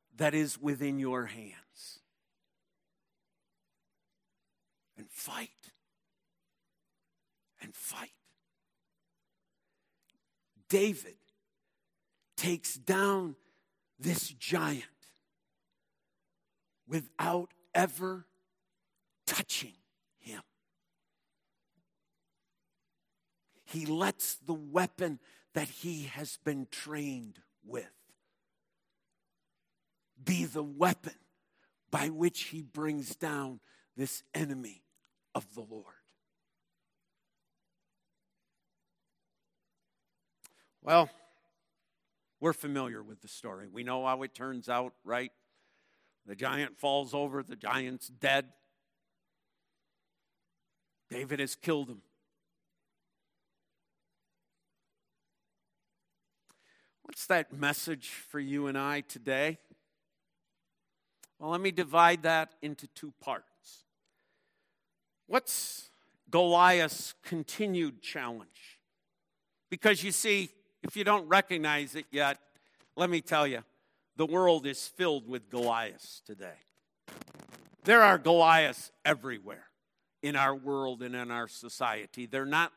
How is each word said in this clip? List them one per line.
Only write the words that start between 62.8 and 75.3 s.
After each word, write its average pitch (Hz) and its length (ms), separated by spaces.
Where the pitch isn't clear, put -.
two 147 320
parts. - 640
What's - 640
Goliath's 175 840
continued 170 800
challenge? 117 760
Because 185 340
you 196 80
see, 202 380
if - 140
you 208 60
don't 196 260
recognize 151 640
it 156 160
yet, 143 280
let 180 140
me 170 140
tell 151 240
you, 120 180
the 160 100
world 165 400
is 135 200
filled 147 400
with 123 220